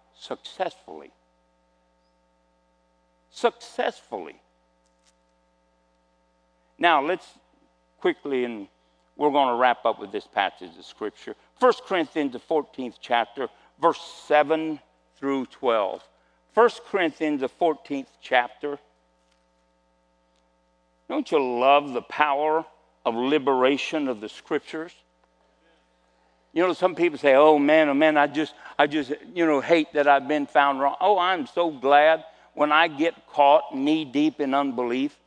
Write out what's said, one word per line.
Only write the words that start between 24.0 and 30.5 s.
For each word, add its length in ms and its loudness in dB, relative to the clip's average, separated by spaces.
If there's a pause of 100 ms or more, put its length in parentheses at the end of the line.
of 120 -8
the 80 -12
Scriptures? 640 -10 (1600)
You 140 0
know, 60 -2
some 220 -2
people 240 -2
say, 160 4
"Oh, 240 8
man, 300 4
oh, 60 0
man, 220 2
I 100 4
just, 280 -6 (240)
I 80 4
just, 260 -6 (220)
you 120 0
know, 140 2
hate 320 0
that 160 2
I've 180 4
been 200 -2
found 340 2